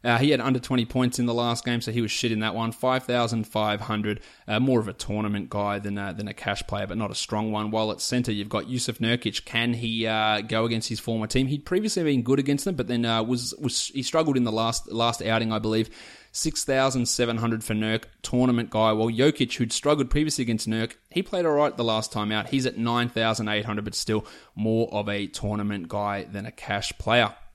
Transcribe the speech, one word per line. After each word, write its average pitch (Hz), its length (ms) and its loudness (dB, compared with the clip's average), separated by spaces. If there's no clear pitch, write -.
Uh, 120 140 4
he 139 140 4
had 127 100 4
under 127 160 2
twenty 123 260 0
points 123 360 0
in 120 80 2
the 117 60 0
last 117 300 0
game, 120 160 -2
so 113 120 -6
he 120 100 0
was 107 80 0
shit 117 220 0
in 107 80 0
that 107 160 -2
one. 113 160 -2
Five 127 320 0
thousand 117 400 0
five 107 380 0
hundred, 107 380 -2
uh, 107 120 0
more 131 200 4
of 107 80 0
a 92 60 -8
tournament 104 580 -2
guy 101 260 -2
than, 101 180 -4
uh, 101 160 -4
than 107 160 -8
a 104 60 -8
cash - 320 -4
player, 101 220 -4
but 101 100 -6
not 107 140 -2
a - 40 -10
strong 110 360 -2
one. 107 180 -2
While 110 220 0
at - 100 -6
center, 120 300 0
you've 104 180 -4
got 104 180 -2
Yusuf 123 300 -4
Nurkic. 113 480 -2
Can 117 300 0
he, 113 320 -2
uh, 107 340 2
go 110 240 0
against 117 240 -2
his 110 100 -4
former 113 280 -2
team? 131 180 2
He'd 143 220 -2
previously 196 360 0
been 139 200 4
good 135 160 4
against 139 260 0
them, 190 80 0
but 127 140 -2
then, 117 180 0
uh, 113 160 2
was, 120 380 -2
was, - 340 -2
he 135 80 -2
struggled 156 360 2
in 123 60 4
the 117 80 2
last, 113 400 0
last 117 300 0
outing, 113 300 2
I 110 80 0
believe. 110 320 2
Six - 320 -4
thousand 131 420 2
seven 117 320 0
hundred 113 260 -2
for 110 120 -2
Nurk, 110 300 0
tournament 123 480 2
guy. 110 220 6
While 110 180 2
Jokic, 131 420 2
who'd 120 180 0
struggled 143 380 2
previously 151 320 0
against 113 260 0
Nurk, 113 260 -2
he 180 100 0
played 185 240 -2
all 156 60 4
right 147 260 4
the 120 60 0
last 110 280 0
time 104 200 -2
out. 107 180 -2
He's 135 160 0
at - 100 -2
nine 120 340 2
thousand 110 400 0
eight 107 160 0
hundred, 104 200 -4
but - 80 -8
still 107 320 -2
more 110 360 2
of 104 160 -2
a 101 200 -2
tournament 104 640 -4
guy 101 340 -2
than 101 240 -10
a - 40 -12
cash - 460 -4
player. 113 380 2